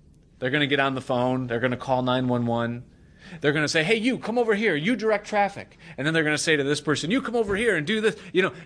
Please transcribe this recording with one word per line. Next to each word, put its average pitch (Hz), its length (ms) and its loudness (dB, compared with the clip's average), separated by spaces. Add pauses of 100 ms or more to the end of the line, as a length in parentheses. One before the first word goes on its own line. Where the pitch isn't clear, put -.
(400)
They're 127 100 -2
gonna 143 180 2
get 139 140 2
on 135 140 2
the 127 60 -4
phone. 127 460 0
They're 117 140 -2
gonna 123 160 0
call 127 240 0
nine 127 260 0
one 123 180 0
one. 117 380 -2 (560)
They're 147 140 2
gonna 147 160 0
say, 160 140 2
"Hey, 220 140 2
you, 226 200 0
come 214 200 -6
over 226 180 2
here. 202 200 0
You 185 220 0
direct 208 300 -2
traffic." 202 500 -2 (200)
And 131 80 -2
then 160 80 0
they're 160 100 4
gonna 151 140 0
say 156 200 2
to 143 60 2
this 143 180 0
person, 147 280 -2
"You 247 120 0
come 240 160 -4
over 202 180 0
here 214 220 2
and 147 100 -4
do 214 140 0
this." 214 160 0 (160)
You 180 80 2
know, 185 120 0 (120)